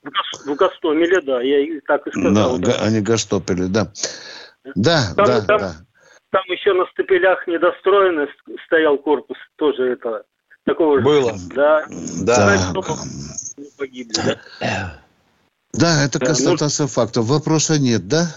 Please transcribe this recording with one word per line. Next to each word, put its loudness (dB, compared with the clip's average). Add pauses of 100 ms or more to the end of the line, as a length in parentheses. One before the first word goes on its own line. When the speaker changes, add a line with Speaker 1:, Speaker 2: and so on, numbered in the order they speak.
Speaker 1:
В -14
Гас-, -10
в -4
Гастомеле, 2
да, -2
я 2
и -2
так -2
и -8
сказал, 2
Speaker 2:
Да, -4
Speaker 1:
да. 2
Speaker 2:
га-, 0
а 0
не 2
Гастопеле, -2
да. -2 (840)
Да, 0
Speaker 1:
Там, 2
Speaker 2:
да, 2
Speaker 1:
там, 2
Speaker 2:
да. -6 (560)
Speaker 1:
там 0
еще 0
на 2
стапелях 2
недостроено 2
с-, -18
стоял 4
корпус, -2 (200)
тоже 0
это, -6 (400)
такого 2
же. 0
Speaker 3:
Было. 4 (200)
Speaker 1:
Да. 2 (380)
Speaker 3:
Да. 4
Speaker 1:
Значит, -2
Speaker 2:
Так. -4 (600)
Speaker 1:
не -18
погибли, -12 (460)
да? -8 (760)
Speaker 2:
Да, 2
это -2
Speaker 1:
Да, -2
Speaker 2:
констатация 0
Speaker 1:
ну -4
Speaker 2:
фактов. 0
Вопроса 0
нет, 0
да? 0